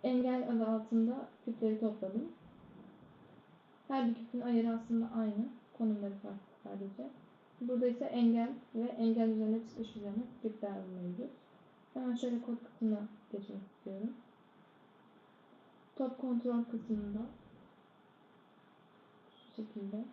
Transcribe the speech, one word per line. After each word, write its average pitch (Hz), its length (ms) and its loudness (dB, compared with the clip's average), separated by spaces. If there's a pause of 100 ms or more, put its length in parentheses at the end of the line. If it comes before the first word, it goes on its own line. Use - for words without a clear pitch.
Engel 247 480 2
adı 226 160 4
altında 226 600 2 (160)
küpleri 220 360 0
topladım. 214 520 -2 (1600)
Her 262 200 4
bir 233 60 4
küpün - 260 -6
ayarı 233 300 4
aslında 226 460 0
aynı. 220 320 0 (300)
Konumları 208 360 0
farklı 196 400 -12 (100)
sadece. 196 460 -8 (500)
Burada 247 260 2
ise 240 180 2
engel 233 480 4 (220)
ve 233 120 0
engel 226 420 4
üzerine 220 300 4 (100)
çıkış 226 280 -8
üzerine 202 260 -4 (200)
küpler 214 300 -4
mevcut. 185 580 -6 (640)
Hemen 254 200 0
şöyle 240 280 0
kod 233 220 -4
kısmına 214 360 0 (320)
geçmek 202 300 -8 (140)
istiyorum. 202 360 -6 (1800)
Top 254 240 -2
kontrol 240 440 2
kısmında 214 560 -4 (2250)
şu - 200 -20
şekilde. 214 560 -8